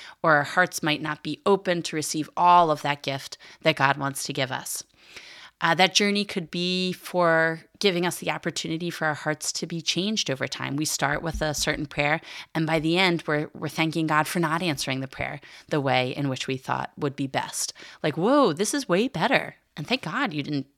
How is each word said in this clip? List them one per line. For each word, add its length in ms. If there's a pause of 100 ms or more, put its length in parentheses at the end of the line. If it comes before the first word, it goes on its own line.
(240)
or 120
our 80
hearts 380
might 200
not 220
be 220
open 380
to 120
receive 420
all 340
of 120
that 200
gift 340 (240)
that 140
God 220
wants 260
to 100
give 180
us. 320 (760)
Uh, 140
that 220
journey 280
could 280
be 400
for 720 (160)
giving 260
us 120
the 120
opportunity 600
for 160
our 80
hearts 380
to 140
be 160
changed 480
over 180
time. 280
We 100
start 380
with 180
a 140
certain 320
prayer, 340 (320)
and 140
by 120
the 180
end, 280
we're, 280
we're 140
thanking 400
God 200
for 120
not 220
answering 380
the 80
prayer 320 (300)
the 120
way 340
in 140
which 180
we 100
thought 400
would 180
be 120
best. 460 (300)
Like, 140
"Whoa, 360
this 200
is 160
way 180
better. 480 (200)
And 120
thank 160
God 300
you 100
didn't 240 (100)